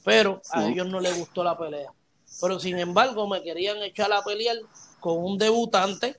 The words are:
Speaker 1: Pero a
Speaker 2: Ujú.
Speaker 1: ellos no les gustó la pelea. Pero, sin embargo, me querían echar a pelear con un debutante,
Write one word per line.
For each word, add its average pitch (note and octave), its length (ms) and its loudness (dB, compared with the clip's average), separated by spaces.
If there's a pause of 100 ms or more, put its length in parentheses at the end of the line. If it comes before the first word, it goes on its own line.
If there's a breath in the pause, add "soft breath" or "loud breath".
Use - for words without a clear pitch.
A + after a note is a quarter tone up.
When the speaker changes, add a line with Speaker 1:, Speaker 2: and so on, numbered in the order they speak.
Speaker 1:
Pero G3 460 4
a E3 120 0
Speaker 2:
Ujú. C#3+ 80 0
Speaker 1:
ellos F3+ 180 -2
no F#3 120 -4
les F3+ 200 0
gustó F3 240 -4
la E3+ 140 0
pelea. D3 340 -8 (500)
Pero, F3+ 180 0
sin F3+ 200 -4
embargo, G#3 480 2
me F3+ 160 -4
querían F#3+ 400 -4
echar G3+ 300 -2
a G3+ 100 2
pelear A3 320 -2 (440)
con E3+ 240 -2
un F#3+ 140 -4
debutante, A3 800 2